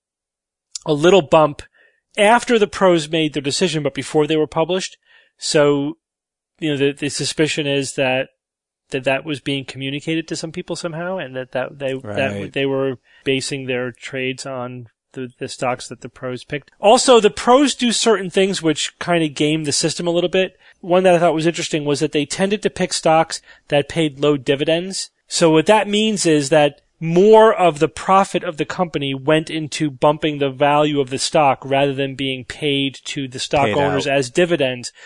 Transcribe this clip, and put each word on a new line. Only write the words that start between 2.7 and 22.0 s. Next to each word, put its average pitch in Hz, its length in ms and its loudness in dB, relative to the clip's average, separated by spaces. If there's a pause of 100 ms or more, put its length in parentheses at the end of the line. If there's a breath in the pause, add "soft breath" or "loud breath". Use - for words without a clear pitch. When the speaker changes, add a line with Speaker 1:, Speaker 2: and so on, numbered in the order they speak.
Speaker 1:
made 156 240 -2
their 147 80 -4
decision, 147 420 -2
but 135 100 -4
before 151 340 -2
they 156 100 0
were 151 100 0
published. 170 500 -4 (400 soft breath)
So, 147 600 2 (600)
you 156 120 -4
know, 143 60 -2
the, 139 160 2
the 143 160 -6
suspicion 147 580 -4
is 139 260 -4
that, 131 360 -2 (600)
that 135 140 -6
that 139 220 -2
was 151 140 -6
being 139 260 -6
communicated 143 640 -8
to 165 80 -8
some 160 160 -10
people 175 240 -10
somehow, 175 420 -8
and 131 180 -12
that, 127 160 -10
that 131 280 -6
they, 135 140 -4
Speaker 2:
Right. 120 220 -10
Speaker 1:
that 101 380 -6
they 139 120 -2
were 135 320 -4 (260 soft breath)
basing 135 420 -4
their 127 260 -6
trades 131 540 -8
on 127 420 -10 (260)
the, 127 160 -10 (100)
the 131 80 -10
stocks 123 420 -6
that 117 120 -16
the 123 80 -16
pros 127 340 -12
picked. - 360 -12
Also, 240 400 6
the 202 100 4
pros 254 460 2
do 240 160 -2
certain 196 380 0
things 190 320 0
which - 380 -2
kind 170 240 0
of 151 120 -4
game 156 300 0
the 143 60 -2
system 170 360 -4
a 170 40 0
little 175 180 0
bit. 185 280 -2 (220 soft breath)
One 185 240 2
that 180 120 6
I 165 40 2
thought 165 140 4
was 160 140 0
interesting 160 380 -2
was 143 140 0
that 151 140 -2